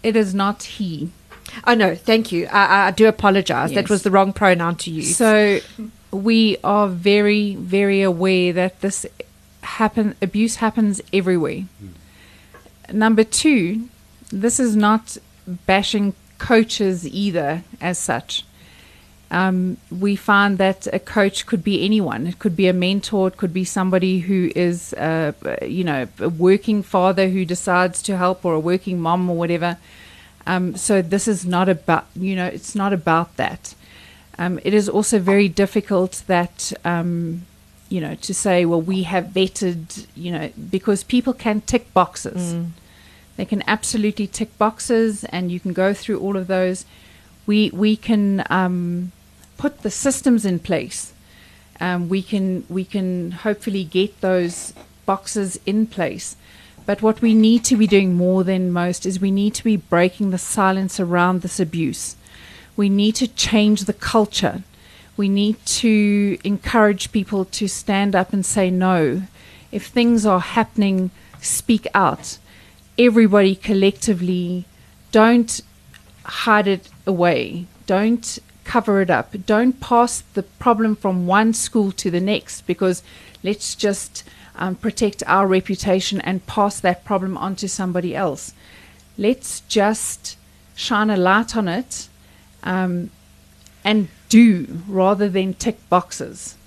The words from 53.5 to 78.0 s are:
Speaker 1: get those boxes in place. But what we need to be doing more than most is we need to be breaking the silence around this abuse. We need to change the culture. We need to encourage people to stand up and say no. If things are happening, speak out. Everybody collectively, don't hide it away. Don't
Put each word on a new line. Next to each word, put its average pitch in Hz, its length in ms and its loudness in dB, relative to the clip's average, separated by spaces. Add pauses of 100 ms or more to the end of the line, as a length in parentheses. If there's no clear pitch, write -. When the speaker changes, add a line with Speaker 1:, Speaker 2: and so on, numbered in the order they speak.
Speaker 1:
get 185 360 -4
those 180 520 -2 (340)
boxes 196 600 -4
in 214 200 0
place. - 500 -8 (500)
But 202 160 -2
what 220 180 2
we 226 140 4
need 220 300 6
to 254 120 2
be 214 100 4
doing 190 280 4
more 185 300 2
than 185 280 0
most 175 340 -2
is 185 140 -4
we 196 100 0
need 202 240 0
to - 100 -10
be 214 120 2
breaking 180 540 0
the 180 80 -2
silence 190 640 0
around 175 420 0
this 185 180 -6
abuse. 165 560 -4 (600)
We 202 120 0
need 208 280 2
to 247 120 0
change 214 560 2
the 214 80 -4
culture. 196 720 0 (540)
We 202 120 0
need 208 380 0
to 208 760 2
encourage 208 680 0
people 196 340 -2
to 202 220 -6
stand 202 460 -2
up 185 180 0
and 190 120 -2
say 190 260 0
no. 180 520 2 (480)
If - 160 -8
things 233 400 2
are 185 140 4
happening, 196 720 0 (300)
speak - 540 -2
out. 247 440 0 (600)
Everybody 208 560 6
collectively, 180 1080 0 (460)
don't 233 500 4 (640)
hide 208 420 2
it 196 220 -2 (180)
away. 175 600 0 (200)
Don't 220 520 0 (260)